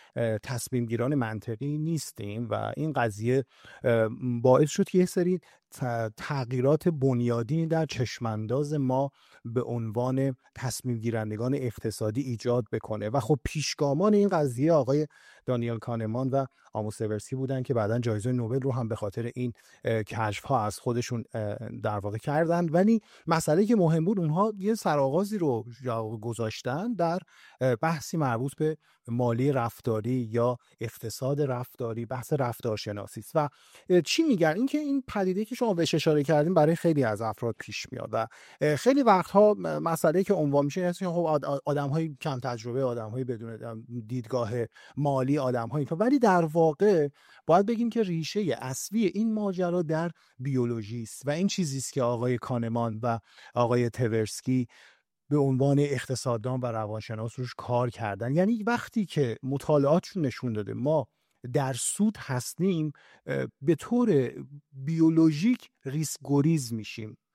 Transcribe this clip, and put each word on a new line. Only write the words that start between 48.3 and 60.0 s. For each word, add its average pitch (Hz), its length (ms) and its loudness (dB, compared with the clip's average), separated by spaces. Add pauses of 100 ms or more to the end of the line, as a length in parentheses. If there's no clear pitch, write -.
اصلی 185 480 -2
این 214 280 0
ماجرا 180 480 0
در 160 280 -2 (280)
بیولوژی 120 640 -2
است - 240 -14
و 143 40 0
این 170 160 0
چیزی 151 320 -2
است - 140 -8
که 135 100 0
آقای 120 360 0
کانمان 117 640 -2
و 117 160 0 (360)
آقای 120 360 4
تورسکی 120 760 0 (640)
به 147 80 4
عنوان 139 400 4
اقتصاددان 127 840 -2
و 127 60 -4
روانشناس 110 720 -6
روش 127 180 -8
کار 123 340 0
کردن. 113 440 -4
یعنی 208 280 2
وقتی 233 440 -2
که 127 360 -2
مطالعاتشون 143 840 0